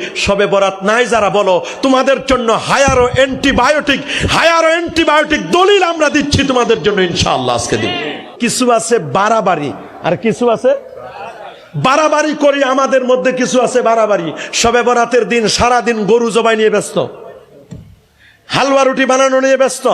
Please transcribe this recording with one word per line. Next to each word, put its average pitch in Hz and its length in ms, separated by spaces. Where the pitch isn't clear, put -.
শবে 202 300
বরাত 190 360
নাই 226 240
যারা 208 240
বলো, 185 340
তোমাদের 262 440
জন্য 233 260
হায়ার 254 460
ও 247 160
অ্যান্টিবায়োটিক, 269 880
হায়ার 320 340
ও 320 40
অ্যান্টিবায়োটিক 311 840
দলিল 381 320
আমরা 330 260
দিচ্ছি 285 360
তোমাদের 233 380
জন্য 190 180
ইনশাআল্লাহ 135 560
আজকে - 200
দিন। 110 140
কিছু 240 300
আছে 233 280
বাড়াবাড়ি, 185 760
আর 170 120
কিছু 233 340
আছে 262 440
বাড়াবাড়ি 302 580
করি। 277 280
আমাদের 262 420
মধ্যে 254 280
কিছু 254 280
আছে 240 220
বাড়াবাড়ি। 208 500
শবে 233 300
বরাতের 233 460
দিন 226 200
সারা 240 320
দিন 220 240
গরু 233 260
জবাই 220 260
নিয়ে 220 140
ব্যস্ত, 180 360
হালুয়া 269 380
রুটি 262 220
বানানো 262 340
নিয়ে 269 160
ব্যস্ত, 254 380